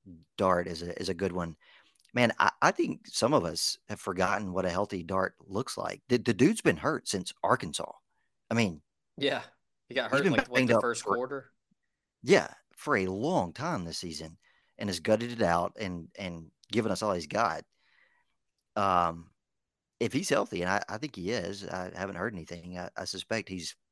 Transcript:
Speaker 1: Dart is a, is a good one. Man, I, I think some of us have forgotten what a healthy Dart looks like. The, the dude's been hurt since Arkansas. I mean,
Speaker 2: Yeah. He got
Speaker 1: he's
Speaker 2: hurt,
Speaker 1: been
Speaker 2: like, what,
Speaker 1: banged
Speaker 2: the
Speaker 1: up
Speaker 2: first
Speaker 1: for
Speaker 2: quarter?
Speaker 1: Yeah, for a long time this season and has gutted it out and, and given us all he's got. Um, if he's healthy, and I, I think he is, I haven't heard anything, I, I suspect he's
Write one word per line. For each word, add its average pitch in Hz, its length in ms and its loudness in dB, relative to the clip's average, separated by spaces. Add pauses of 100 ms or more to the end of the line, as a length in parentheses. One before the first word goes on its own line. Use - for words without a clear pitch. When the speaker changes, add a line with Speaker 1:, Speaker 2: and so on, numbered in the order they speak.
(360)
Speaker 1:
Dart 90 300 4
is 85 160 -8
a, 87 180 -8
is 90 80 -6
a 92 60 0
good 87 180 0
one. 85 240 -4 (560)
Man, 120 260 4
I, - 120 4 (100)
I 156 120 6
think - 340 -2
some 123 260 2
of 110 120 4
us - 340 -2 (100)
have 104 120 -8
forgotten 95 520 0
what 92 140 0
a 87 40 0
healthy 95 340 -2
Dart 95 300 0 (120)
looks 101 320 -6
like. - 300 -6
The, 123 100 4
the 113 160 2
dude's 185 260 4
been 101 160 4
hurt 131 320 -4
since - 240 -4 (120)
Arkansas. - 480 6 (580)
I 113 40 0
mean, 98 280 2 (340)
Speaker 2:
Yeah. 135 260 -2 (460)
He 120 60 -8
got 120 160 0
Speaker 1:
he's 135 80 4
Speaker 2:
hurt, 143 60 2
Speaker 1:
been 175 80 4
Speaker 2:
like, - 160 2
what, 123 80 -2
Speaker 1:
banged 127 140 4
Speaker 2:
the 113 60 6
Speaker 1:
up 107 60 4
Speaker 2:
first 120 200 -2
Speaker 1:
for 101 120 0
Speaker 2:
quarter? 131 360 -6 (720)
Speaker 1:
Yeah, 143 260 4 (280)
for 147 200 -2
a 95 100 0
long 101 460 0
time 151 320 -6
this 82 140 -8
season 80 380 -10 (420)
and 101 100 -6
has 85 120 -4
gutted 110 300 0
it 117 120 -4
out 87 360 2
and, 90 300 -8 (100)
and 87 280 -10 (260)
given 110 180 0
us - 120 -4
all 104 100 0
he's 87 140 -4
got. 82 360 -2 (1120)
Um, 87 540 2 (720)
if 117 120 -2
he's 165 160 -2
healthy, 101 340 0
and 90 80 0
I, 101 180 2
I 107 100 -8
think 143 160 -10
he 92 160 -6
is, 98 380 -4
I 92 260 -8
haven't 95 220 -8
heard 104 180 -4
anything, 85 440 -12
I, 87 180 -8
I 90 80 -8
suspect 101 440 -6
he's 90 280 -10 (160)